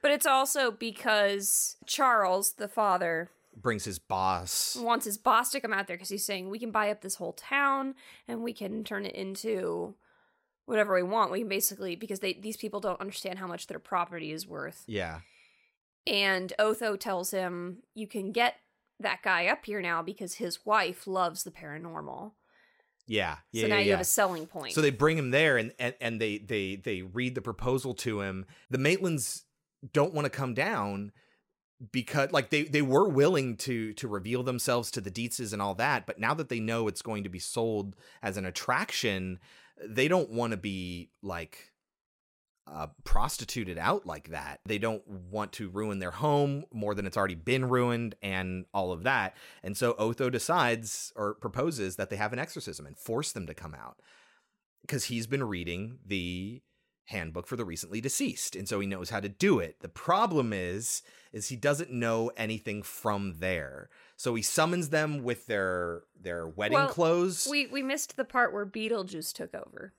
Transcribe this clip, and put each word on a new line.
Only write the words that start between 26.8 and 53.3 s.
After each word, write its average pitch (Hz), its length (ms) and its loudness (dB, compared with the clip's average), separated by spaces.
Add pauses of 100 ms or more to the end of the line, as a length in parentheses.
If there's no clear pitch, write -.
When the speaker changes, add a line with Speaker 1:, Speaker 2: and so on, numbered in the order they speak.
Speaker 2:
read 120 320 -2
the 123 80 -4
proposal 123 540 -2
to 107 260 -2
him. 95 240 -4 (240)
The 127 80 0
Maitlands 160 680 0 (480)
don't 151 200 4
wanna 147 160 0
come 127 240 -4
down 104 580 -2 (800)
because, 135 400 0
like, 143 180 4
they, 151 140 4
they 147 180 4
were 143 260 6
willing 135 500 6
to, 113 360 -2
to 123 140 -8
reveal 107 360 -2
themselves 123 480 0
to - 80 -4
the 98 120 -6
Dietzes 117 420 -4
and 104 80 -2
all 101 140 0
that, 120 320 2
but 107 120 -8
now 117 140 2
that 156 160 -4
they 117 100 -2
know 113 280 0
it's 98 160 -4
going 107 200 -4
to 92 60 -6
be 90 100 -10
sold 104 560 -2 (280)
as 98 120 -2
an 98 100 -2
attraction, 95 960 0 (460)
they 117 220 2
don't 165 240 4
wanna 113 260 0
be, 90 540 -6 (100)
like, 85 500 -10 (960)
uh, 78 180 -8 (180)
prostituted 104 720 4
out 120 280 2
like 82 240 -10
that. 71 360 -8
They 104 120 0
don't 110 300 -2
want 98 460 -6
to 104 160 -8
ruin 101 300 -4
their 90 120 -4
home 143 600 2
more 104 220 -2
than 101 120 -2
it's 92 80 -6
already 98 200 2
been 127 340 0
ruined 120 520 2
and 92 520 -2
all 92 180 0
of 85 120 -6
that. 110 340 0 (260)
And 98 140 -6
so 117 160 2
Otho 117 360 0
decides 120 840 0
or 107 200 -2
proposes 120 600 -2
that 95 140 -4
they 101 80 -4
have 107 160 -2
an 123 60 -4
exorcism 95 460 -8
and 71 120 -18
force 120 340 -4